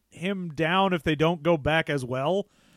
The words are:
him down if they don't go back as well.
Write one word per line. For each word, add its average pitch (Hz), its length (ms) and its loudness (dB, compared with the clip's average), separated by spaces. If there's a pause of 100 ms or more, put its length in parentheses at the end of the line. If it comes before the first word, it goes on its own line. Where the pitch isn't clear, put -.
him 180 440 -6
down 175 380 2
if 175 120 0
they 156 120 2
don't 156 260 0
go 170 140 2
back 156 340 0
as 143 140 -2
well. 139 440 -2 (300)